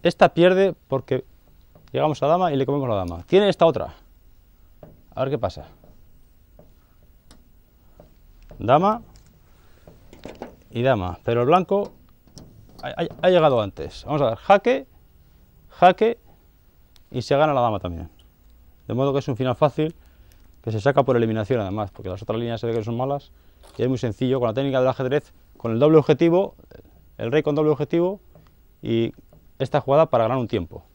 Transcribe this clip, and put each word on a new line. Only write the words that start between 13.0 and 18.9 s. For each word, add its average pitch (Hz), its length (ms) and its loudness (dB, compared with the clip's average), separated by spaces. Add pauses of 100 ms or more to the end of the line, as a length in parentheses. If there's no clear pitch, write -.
ha 180 80 4
llegado 151 320 4
antes. 78 420 -10
Vamos 147 180 -2
a 117 80 2
ver. 113 80 -4
Jaque, 254 480 2 (800)
jaque 190 500 4 (920)
y 123 100 -8
se 139 140 0
gana 151 180 2
la 127 60 0
dama 110 180 0
también. 82 320 -10 (800)
De 113 60 -4